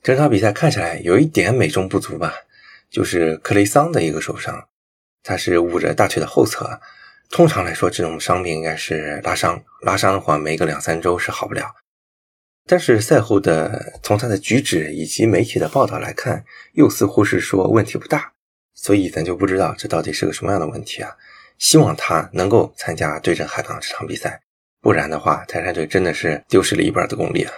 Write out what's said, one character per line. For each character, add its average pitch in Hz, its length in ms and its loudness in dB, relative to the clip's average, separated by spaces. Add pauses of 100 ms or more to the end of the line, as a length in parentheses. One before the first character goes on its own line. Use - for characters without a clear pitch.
整 135 160 4
场 147 140 4
比 107 80 4
赛 104 140 2
看 151 180 2
起 110 80 -2
来 82 240 -4
有 90 160 4
一 160 80 6
点 117 260 2
美 127 140 4
中 95 220 -2
不 98 100 0
足 - 180 -6
吧， 80 180 -4 (560)
就 - 120 -2
是 82 360 0
克 - 160 -2
雷 101 100 6
桑 143 260 2
的 127 120 0
一 78 100 -2
个 80 80 -4
受 - 180 -8
伤， - 300 -12 (560)
他 92 120 -4
是 87 220 2
捂 85 220 0
着 80 140 -2
大 98 120 2
腿 90 140 -2
的 76 80 -4
后 - 180 4
侧， - 340 -8 (500)
通 170 180 6
常 95 160 0
来 85 100 -6
说 87 160 0
这 87 140 -4
种 82 160 -6
伤 90 220 0
病 85 120 -4
应 80 80 -6
该 80 140 -4
是 76 480 -6
拉 85 100 -2
伤， - 300 -2 (160)
拉 95 160 0
伤 98 160 2
的 98 80 -2
话 76 180 0
没 78 180 -2
个 87 80 0
两 76 160 -2
三 82 200 -4
周 87 180 0
是 - 140 -4
好 - 160 -6
不 - 60 -8
了。 - 200 -8 (920)
但 180 140 4
是 117 200 4
赛 127 200 4
后 107 180 2
的， - 640 -2
从 107 140 0
他 120 100 -2
的 101 120 -2
举 113 220 2
止 78 340 -4
以 80 100 -6
及 113 220 0
媒 98 160 4
体 - 160 -2
的 82 100 0
报 131 180 2
道 80 120 -4
来 - 160 -8
看， - 300 -6 (280)
又 143 160 6
似 - 160 0
乎 104 180 2
是 101 160 2
说 92 300 0
问 110 160 4
题 - 140 -8
不 - 80 -10
大， - 260 -4 (420)
所 - 200 0
以 92 160 0
咱 - 120 -4
就 87 140 -4
不 95 100 0
知 92 120 0
道 85 180 0
这 - 100 -12
到 82 140 -2
底 78 120 -6
是 - 120 -4
个 92 80 -2
什 - 140 -8
么 98 40 0
样 101 80 0
的 80 80 -2
问 78 160 -8
题 - 200 -12
啊。 - 140 -14 (420)
希 - 180 4
望 113 180 6
他 80 380 -2
能 92 160 0
够 104 280 4
参 82 200 -6
加 76 220 -4
对 85 160 0
阵 78 120 -6
海 - 160 -8
港 80 180 -10
这 - 80 -10
场 - 180 -10
比 73 100 -8
赛， - 260 -10 (380)
不 - 120 2
然 73 180 0
的 78 80 -4
话， - 280 -2
泰 82 160 -6
山 90 120 -4
队 80 120 -4
真 92 160 0
的 85 120 -2
是 78 340 -4
丢 90 140 6
失 - 120 0
了 - 80 0
一 90 80 2
半 87 160 -2
的 - 100 -6
功 - 180 -4
力 - 100 0
啊。 - 140 -10